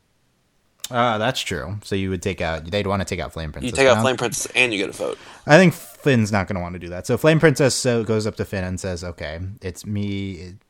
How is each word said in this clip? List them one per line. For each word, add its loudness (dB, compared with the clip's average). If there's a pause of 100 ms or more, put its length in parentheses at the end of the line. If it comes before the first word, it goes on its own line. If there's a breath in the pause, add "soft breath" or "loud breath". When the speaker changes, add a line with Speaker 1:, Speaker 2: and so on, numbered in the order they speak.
(920)
Speaker 1:
Ah, 2
that's 0
true. -6
So -4
you -2
would -4
take -4
out, -4
they'd -2
wanna 0
take -6
out -8
Flame -8
Speaker 2:
You -10
Speaker 1:
Princess -6
Speaker 2:
take 6
out 8
Speaker 1:
now. 2
Speaker 2:
Flame 2
Princess -4
and 2
you -2
get -4
a -12
vote. -6 (300 loud breath)
Speaker 1:
I 8
think 8
Finn's 0
not 0
gonna -4
wanna -8
do -12
that. -10
So 2
Flame 4
Princess, 6
so, 0
goes 0
up -4
to -2
Finn -4
and -4
says, -6
"Okay, -10 (220)
it's -10
me." -6 (140)